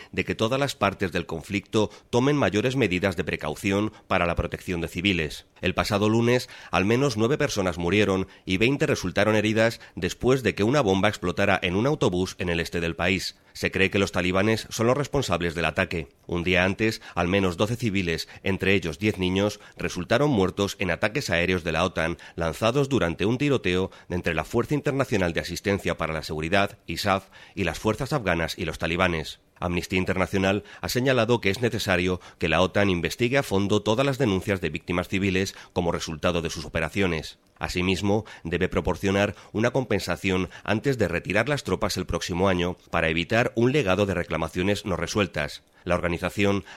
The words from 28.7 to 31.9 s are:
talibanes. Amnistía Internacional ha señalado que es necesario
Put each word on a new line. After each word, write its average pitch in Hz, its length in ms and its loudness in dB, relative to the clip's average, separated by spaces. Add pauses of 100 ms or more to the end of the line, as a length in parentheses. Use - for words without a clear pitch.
talibanes. 85 640 0 (200)
Amnistía 87 380 -2
Internacional 95 640 0 (180)
ha - 60 -6
señalado 120 540 2
que 98 80 0
es 98 140 -2
necesario 92 580 0 (160)